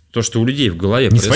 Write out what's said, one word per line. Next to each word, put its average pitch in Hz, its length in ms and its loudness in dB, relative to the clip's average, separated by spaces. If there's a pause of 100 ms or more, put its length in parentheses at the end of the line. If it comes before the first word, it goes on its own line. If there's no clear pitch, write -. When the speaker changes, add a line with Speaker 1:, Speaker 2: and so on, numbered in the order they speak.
(120)
Speaker 1:
то, 117 100 -4
что 113 200 -4
у 113 40 2
людей 135 240 0
в 82 80 -6
голове 104 300 0
Speaker 2:
Не 113 120 4
свои - 0 - (160)